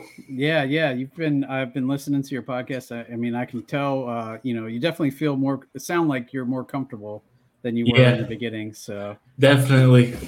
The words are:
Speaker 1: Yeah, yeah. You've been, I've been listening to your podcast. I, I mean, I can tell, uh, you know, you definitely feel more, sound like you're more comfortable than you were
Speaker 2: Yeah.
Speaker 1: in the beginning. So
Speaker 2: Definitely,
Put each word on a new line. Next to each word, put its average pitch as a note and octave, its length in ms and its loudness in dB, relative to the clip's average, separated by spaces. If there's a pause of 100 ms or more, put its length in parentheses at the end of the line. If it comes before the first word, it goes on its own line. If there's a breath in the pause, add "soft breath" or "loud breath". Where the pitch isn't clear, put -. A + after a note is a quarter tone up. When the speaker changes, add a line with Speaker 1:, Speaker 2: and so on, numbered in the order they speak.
(280 loud breath)
Speaker 1:
Yeah, C#3+ 360 0
yeah. D3 280 0
You've C3 240 -8
been, D3 280 0
I've C3 280 -4
been C3 160 -2
listening C#3 340 -2
to C3+ 80 -14
your B2+ 120 -6
podcast. B2+ 520 -8
I, A#2 160 -12
I A#2+ 60 -10
mean, A#2+ 180 -4
I B2 120 -4
can A2+ 160 -10
tell, C#3 440 -2
uh, A2+ 360 -6
you B2+ 100 -4
know, A2+ 140 -6
you A#2 120 -8
definitely D3+ 340 -2
feel C#3+ 220 -2
more, C3+ 320 -2 (120)
sound E3+ 320 0
like B2+ 240 -6
you're C3 100 -6
more B2+ 180 -4
comfortable G#2+ 600 -10 (400)
than A#2 120 -2
you A#2 160 0
were A#2+ 80 4
Speaker 2:
Yeah. B2 180 8
Speaker 1:
in A2 40 -4
the G#2+ 80 -4
beginning. A2 460 -8
So G2+ 420 -12 (240)
Speaker 2:
Definitely, C3 680 8 (180)